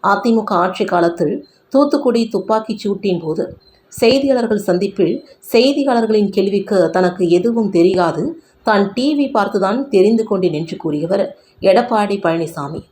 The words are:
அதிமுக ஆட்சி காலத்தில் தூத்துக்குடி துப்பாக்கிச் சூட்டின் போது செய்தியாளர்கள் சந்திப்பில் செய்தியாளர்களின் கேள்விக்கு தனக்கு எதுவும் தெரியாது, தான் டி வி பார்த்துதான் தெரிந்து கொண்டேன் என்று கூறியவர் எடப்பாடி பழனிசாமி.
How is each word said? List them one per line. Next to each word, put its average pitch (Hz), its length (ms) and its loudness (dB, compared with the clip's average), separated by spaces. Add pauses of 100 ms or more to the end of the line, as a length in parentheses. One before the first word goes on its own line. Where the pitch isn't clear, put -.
அதிமுக 214 520 0
ஆட்சி 185 300 -2
காலத்தில் 170 500 0 (340)
தூத்துக்குடி 269 580 2
துப்பாக்கிச் 220 540 -4
சூட்டின் 196 400 -2
போது 160 220 -4 (500)
செய்தியாளர்கள் 240 720 2
சந்திப்பில் 190 480 0 (320)
செய்தியாளர்களின் 233 840 2
கேள்விக்கு 196 460 0 (120)
தனக்கு 185 400 0
எதுவும் 208 420 2
தெரியாது, 175 520 2 (420)
தான் 202 240 2
டி 247 220 -4
வி 285 160 0
பார்த்துதான் 202 600 0
தெரிந்து 214 380 4
கொண்டேன் 185 320 0
என்று 165 200 -6
கூறியவர் 165 460 -2 (380)
எடப்பாடி 202 560 2
பழனிசாமி. 160 640 -4 (100)